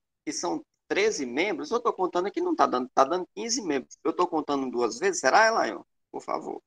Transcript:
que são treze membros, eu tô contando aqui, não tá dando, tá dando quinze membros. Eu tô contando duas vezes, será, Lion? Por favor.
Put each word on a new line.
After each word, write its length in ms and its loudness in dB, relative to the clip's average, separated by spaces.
que 60 -6
são 320 -4
treze 380 0
membros, 460 -2
eu 80 2
tô 140 0
contando 340 0
aqui, 140 -4
não 140 0
tá 100 4
dando, 280 0
tá 100 6
dando 320 -2
quinze 260 -4
membros. 420 -4
Eu 80 0
tô 160 0
contando 420 -2
duas 300 -2
vezes, 220 -2
será, 440 4
Lion? 160 -6
Por 100 -10
favor. 460 -6